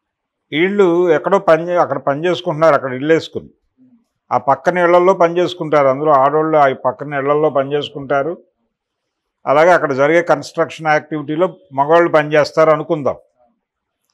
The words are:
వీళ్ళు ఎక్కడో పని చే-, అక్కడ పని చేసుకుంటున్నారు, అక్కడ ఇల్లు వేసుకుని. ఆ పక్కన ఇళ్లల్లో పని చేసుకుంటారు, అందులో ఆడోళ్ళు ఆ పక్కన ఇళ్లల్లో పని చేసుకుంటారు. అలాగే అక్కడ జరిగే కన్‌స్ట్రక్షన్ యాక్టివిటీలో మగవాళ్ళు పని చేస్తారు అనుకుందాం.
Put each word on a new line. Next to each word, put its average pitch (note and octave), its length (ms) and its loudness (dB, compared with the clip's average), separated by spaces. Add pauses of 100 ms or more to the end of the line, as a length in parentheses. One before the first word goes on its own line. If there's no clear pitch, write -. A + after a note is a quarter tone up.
(520)
వీళ్ళు F3+ 600 0
ఎక్కడో F3 280 0
పని E3 280 0
చే-, F3 140 0
అక్కడ C#3 160 -2
పని C#3+ 280 -4
చేసుకుంటున్నారు, E3 500 0
అక్కడ B2+ 180 -4
ఇల్లు C#3+ 200 0
వేసుకుని. C#3+ 360 -4 (840)
ఆ B2 60 0
పక్కన C#3 400 -2
ఇళ్లల్లో F3 360 4
పని E3+ 240 0
చేసుకుంటారు, D3+ 500 0
అందులో C#3+ 240 0
ఆడోళ్ళు D3+ 460 2
ఆ C#3 160 4 (120)
పక్కన C#3+ 280 -6
ఇళ్లల్లో D3 360 0
పని C3+ 240 -4
చేసుకుంటారు. C#3+ 640 -4 (1120)
అలాగే D3+ 220 2
అక్కడ D3 240 2
జరిగే D3 280 2
కన్‌స్ట్రక్షన్ D#3+ 680 -4
యాక్టివిటీలో D3+ 680 -2 (180)
మగవాళ్ళు D#3+ 360 2
పని D3+ 240 0
చేస్తారు D#3 360 2
అనుకుందాం. D3+ 460 -2 (1000)